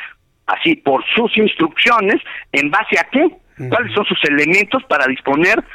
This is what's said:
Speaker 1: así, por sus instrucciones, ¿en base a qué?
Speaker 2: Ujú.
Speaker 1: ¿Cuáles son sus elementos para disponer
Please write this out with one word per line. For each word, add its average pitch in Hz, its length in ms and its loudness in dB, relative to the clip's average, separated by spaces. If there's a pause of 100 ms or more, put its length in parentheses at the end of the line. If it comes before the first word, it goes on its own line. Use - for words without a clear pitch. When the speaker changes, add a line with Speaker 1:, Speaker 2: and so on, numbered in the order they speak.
(480)
Speaker 1:
así, - 260 0
por 131 300 -2 (100)
sus 220 220 0
instrucciones, 214 800 2 (340)
¿en 143 180 -2
base 196 300 0
a 170 140 0
qué? 294 140 2
Speaker 2:
Ujú. - 420 -8
Speaker 1:
¿Cuáles 123 260 -2
son 202 100 0
sus - 200 -2
elementos 165 640 2
para 147 180 0
disponer 147 560 0 (120)